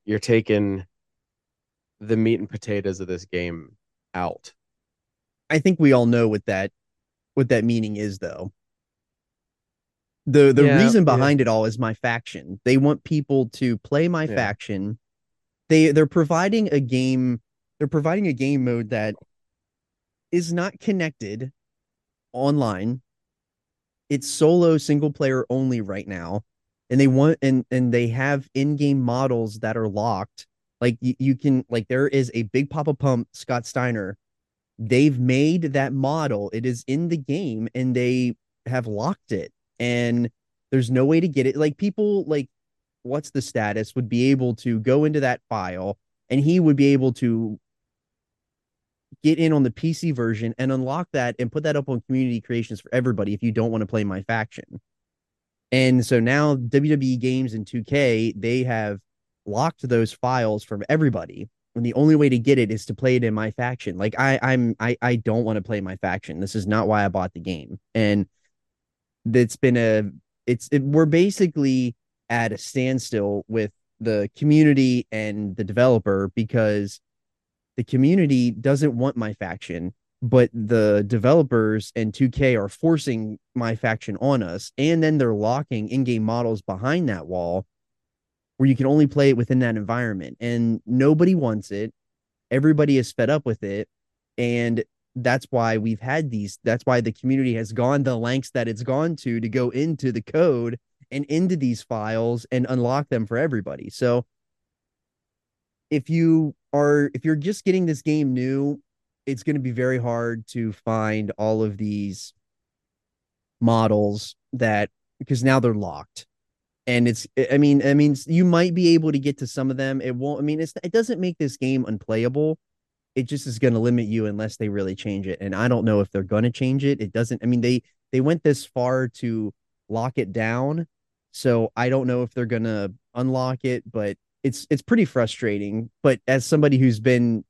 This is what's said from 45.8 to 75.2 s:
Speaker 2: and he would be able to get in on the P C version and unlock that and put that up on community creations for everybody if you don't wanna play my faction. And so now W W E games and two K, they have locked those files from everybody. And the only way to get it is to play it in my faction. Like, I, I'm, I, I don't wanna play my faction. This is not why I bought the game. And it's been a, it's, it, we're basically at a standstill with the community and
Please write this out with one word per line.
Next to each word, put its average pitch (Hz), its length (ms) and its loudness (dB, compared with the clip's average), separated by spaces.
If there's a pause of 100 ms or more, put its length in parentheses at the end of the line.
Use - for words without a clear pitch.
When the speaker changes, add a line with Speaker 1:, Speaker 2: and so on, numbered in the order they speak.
Speaker 2:
and 135 120 2
he 165 180 4
would 156 160 6
be 139 180 6
able 131 200 2
to 113 440 -2 (1700)
get 156 160 4
in 160 140 4
on 143 100 4
the 123 80 2
P 165 220 -2
C 165 180 -4
version 117 460 -4
and 131 140 -2
unlock 135 420 -4
that 120 260 -2
and 120 120 -4
put 151 120 -4
that 151 120 -2
up 143 140 -4
on 120 120 -4
community 127 400 -2
creations 113 380 -6
for - 140 -10
everybody 110 400 0
if 101 80 -8
you 117 100 0
don't 113 200 0
wanna 113 160 -2
play 110 160 -2
my 98 200 -4
faction. - 580 -8 (920)
And 127 340 4
so 123 140 2
now 139 360 2
W 139 360 0
W 135 220 0
E 127 40 -2
games 127 360 -2
and 107 120 -8
two 117 180 -8
K, 117 540 0
they 117 260 -2
have 110 360 -4 (460)
locked 131 420 -4
those 117 260 0
files 120 500 -2
from 104 260 -10
everybody. 104 600 -2 (260)
And 120 100 -4
the 117 100 -4
only 151 200 6
way 147 140 6
to 127 80 4
get 123 220 4
it 110 120 0
is 110 140 -6
to - 80 -8
play 127 220 0
it 120 80 0
in 113 100 -2
my 110 180 -4
faction. 123 460 -6
Like, 104 220 -2
I, 135 240 2
I'm, 123 360 2
I, 117 220 -2
I 123 140 2
don't 117 280 -2
wanna 107 180 -2
play 104 200 -6
my 92 160 -8
faction. 90 420 -6
This 98 160 -6
is 98 120 -4
not 107 200 2
why 104 160 2
I 101 40 0
bought 92 260 -4
the - 60 -14
game. 82 400 -10 (160)
And 104 320 2 (960)
it's 117 300 2
been 123 220 2
a, 110 260 2 (420)
it's, - 260 -4
it, 143 120 2
we're 147 220 4
basically 151 920 2 (340)
at 117 240 0
a 104 40 -8
standstill 117 920 -4
with 107 220 -2 (280)
the 107 380 -2
community 143 720 4
and 104 460 -6